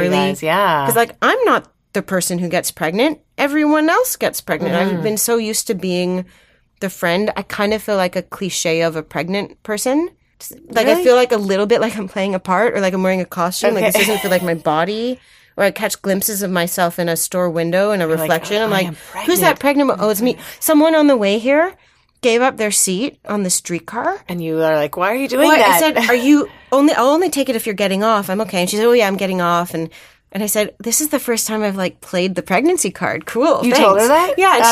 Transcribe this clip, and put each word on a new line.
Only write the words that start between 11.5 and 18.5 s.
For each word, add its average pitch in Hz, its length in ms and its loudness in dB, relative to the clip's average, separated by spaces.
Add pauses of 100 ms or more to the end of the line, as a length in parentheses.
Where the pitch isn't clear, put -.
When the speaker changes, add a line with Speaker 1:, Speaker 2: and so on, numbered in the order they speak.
Speaker 2:
bit 220 160 2
like 214 160 -2
I'm 202 100 -8
playing 196 280 -4
a 185 40 -4
part 190 380 0
or, - 40 -2
like, 185 120 0
I'm 190 80 -2
wearing 185 200 0
a 175 40 -4
costume. 180 480 -2
Like, 214 120 0
this 202 100 0
Speaker 1:
Okay. 208 100 2
Speaker 2:
doesn't 214 160 0
feel 196 80 -4
like 180 140 2
my 175 100 0
body. 185 680 -2 (360)
Or - 80 0
I 196 80 2
catch 202 320 -6
glimpses 196 400 -2
of 185 80 -4
myself 175 480 -2
in 170 100 -2
a 165 80 -2
store 180 320 -2
window 170 400 0
in 208 100 0
a 175 80 0
Speaker 1:
You're 160 80 0
like, 160 140 -2
Speaker 2:
reflection. 170 320 -2